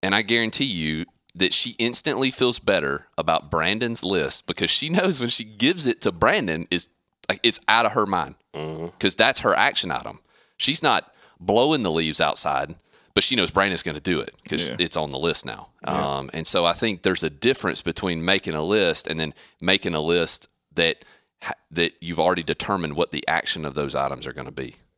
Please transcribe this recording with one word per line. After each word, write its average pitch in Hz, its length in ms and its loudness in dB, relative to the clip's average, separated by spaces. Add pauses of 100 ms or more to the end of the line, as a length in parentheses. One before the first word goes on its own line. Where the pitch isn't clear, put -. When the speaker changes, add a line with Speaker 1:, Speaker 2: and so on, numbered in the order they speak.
Speaker 1:
And 98 140 0
I 110 60 0
guarantee 113 420 0
you 80 400 -2 (320)
that 87 160 2
she - 260 0
instantly 123 540 0
feels 123 260 0
better 73 480 -2 (100)
about 80 360 -2
Brandon's 107 500 0
list 87 460 0
because 87 220 0
she - 180 2
knows 180 320 0
when 120 100 -2
she 117 140 2
gives 127 420 0
it 117 140 0
to 104 100 2
Brandon, 92 640 0
is 90 160 -2 (400)
like, 98 140 -2
it's 117 260 4
out 113 180 6
of 101 60 0
her 104 140 2
mind 85 280 -2 (200)
Speaker 2:
Mm-hmm. 80 320 -8 (120)
Speaker 1:
'cause 98 160 2
that's 123 260 4
her 104 140 2
action 104 360 2
item. - 300 -8 (360)
She's 156 260 2
not 127 300 2 (260)
blowing 120 440 2
the 92 80 0
leaves 80 300 0
outside, 73 540 0 (400)
but 101 80 4
she - 140 4
knows 110 140 0
Brandon's 95 320 2
gonna 76 180 -4
do 80 200 0
it - 140 -8 (140)
'cause - 220 -2
Speaker 3:
Yeah. 62 100 -10
Speaker 1:
it's 85 160 2
on 78 140 -4
the 67 80 -8
list 78 280 0
now. - 220 -12 (180)
Speaker 3:
Yeah. 71 320 -2
Speaker 1:
Um, 67 140 -10
and 80 140 -2
so 87 180 2
I 85 80 4
think 104 300 -2
there's 92 200 2
a 80 80 0
difference 104 520 -2
between 85 420 -4
making 92 300 0
a 78 100 -2
list 92 420 0
and 80 140 -4
then 76 140 -4 (260)
making 92 340 0
a 78 60 0
list 82 480 0 (260)
that 82 300 0 (380)
ha-, - 100 -8 (180)
that 85 300 0
you've 85 180 -8
already 90 240 2
determined 82 520 -4
what 82 180 0
the 76 160 -6
action 80 360 -2
of 69 100 -6
those 71 200 -4
items 67 320 -4
are 65 60 -12
gonna 65 180 -12
be. 65 240 -12 (240)